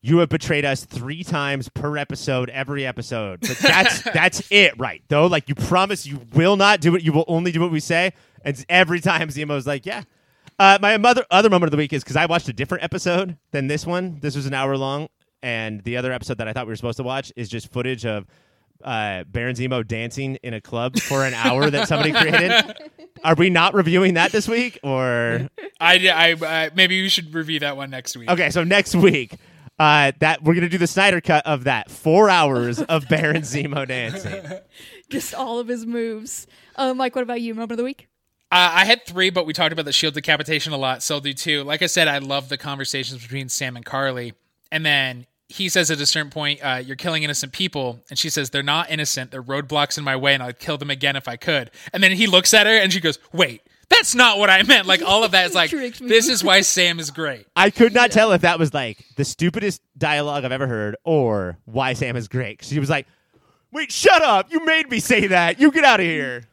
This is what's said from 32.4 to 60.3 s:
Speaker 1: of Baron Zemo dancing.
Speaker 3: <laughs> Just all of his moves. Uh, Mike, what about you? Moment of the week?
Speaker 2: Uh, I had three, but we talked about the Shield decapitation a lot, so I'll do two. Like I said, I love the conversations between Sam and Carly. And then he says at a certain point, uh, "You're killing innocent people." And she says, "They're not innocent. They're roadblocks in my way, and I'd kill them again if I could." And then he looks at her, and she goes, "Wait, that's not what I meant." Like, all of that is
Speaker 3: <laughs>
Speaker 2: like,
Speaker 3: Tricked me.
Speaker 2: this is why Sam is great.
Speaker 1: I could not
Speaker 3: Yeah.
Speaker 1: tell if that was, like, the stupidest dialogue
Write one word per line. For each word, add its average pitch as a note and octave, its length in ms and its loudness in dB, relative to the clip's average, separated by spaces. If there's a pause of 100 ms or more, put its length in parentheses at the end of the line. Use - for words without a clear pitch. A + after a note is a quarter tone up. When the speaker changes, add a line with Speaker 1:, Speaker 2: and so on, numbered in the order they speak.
Speaker 1:
of D#3+ 260 -2
Baron D#3 340 0
Zemo C#3 460 -6
dancing. C3 540 -8 (360)
Speaker 3:
<laughs> - 300 -20
Just - 260 -8
all A#3+ 240 -6
of A#3+ 100 -8
his A#3 180 -8
moves. A3+ 600 -8 (300)
Uh, C4 160 -2
Mike, B3+ 240 -4
what B3+ 60 -4
about A#3+ 180 -6
you? A#3 140 -8
Moment A3+ 180 -10
of A#3 60 -8
the A#3+ 60 -2
week? C4+ 240 -10 (440)
Speaker 2:
Uh, F3+ 220 6
I F#3 100 6
had A#3 220 2
three, F#3 240 0
but F3+ 160 -2
we D#3 60 -6
talked D#3+ 200 -2
about D#3+ 120 -6
the C#3+ 80 -6
Shield D#3 220 0
decapitation D3+ 580 -2
a D3 40 -6
lot, C3 280 -4
so D#3 100 -4
I'll C#3+ 60 -4
do C#3+ 120 -6
two. C#3+ 300 -4
Like D3 200 -4
I F3+ 40 0
said, E3 220 2
I C#3+ 100 -2
love C#3 300 -6
the C#3 100 -10
conversations C3+ 640 -10
between C3 260 -12
Sam B2+ 280 -8
and A#2 80 -18
Carly. B2+ 480 -6 (400)
And D#3 120 -6
then C3 420 0 (220)
he F#3+ 200 -6
says E3+ 200 2
at D#3 120 -2
a C#3+ 60 -2
certain D3 260 -2
point, D3 280 -4
uh, B2+ 240 -4
"You're C3+ 120 -12
killing D#3+ 260 -4
innocent C#3+ 300 -6
people." C3 480 -6 (100)
And B2+ 80 -8
she E3 100 -4
says, C#3 220 -4
"They're C#3 140 -4
not D#3 260 -2
innocent. D3+ 400 -4
They're C3 100 -12
roadblocks C#3+ 580 -2
in D3+ 40 -8
my C3+ 140 -2
way, C#3 180 2
and C3 80 -2
I'd B2 160 -10
kill D3+ 200 -6
them C#3+ 120 -8
again C#3 240 -2
if C3+ 140 -8
I A#2+ 80 -10
could." C#3 340 -4 (220)
And F#3 100 0
then F#3+ 80 6
he F#3+ 160 0
looks F#3 260 4
at G#3+ 140 6
her, A3 100 4
and F#3+ 160 4
she F#3 60 0
goes, D#3+ 220 -2 (120)
"Wait, C#3 300 -2 (260)
that's - 280 4
not A#3 240 6
what G3+ 100 6
I F#3+ 140 8
meant." G#3+ 240 6
Like, F#3+ 140 4
all G3 200 4
of G#3+ 80 0
that F#3 160 4
is F3 80 -4
Speaker 3:
<laughs> F#3 60 4
Speaker 2:
like, D#3+ 100 2
Speaker 3:
Tricked B3+ 300 -6
me. B3 80 -10
Speaker 2:
this A3+ 200 4
is G#3+ 140 -2
why F#3+ 200 6
Sam F3 360 0
is D3+ 140 -10
great. C#3 420 -8
Speaker 1:
I - 160 4
could A3+ 240 4
not B3 160 4
Speaker 3:
Yeah. - 40 -8
Speaker 1:
tell G#3+ 180 6
if - 80 4
that E3+ 180 2
was, D#3+ 160 0
like, B2 300 -6 (120)
the C#3 80 0
stupidest F3 560 -4 (160)
dialogue D3 480 -2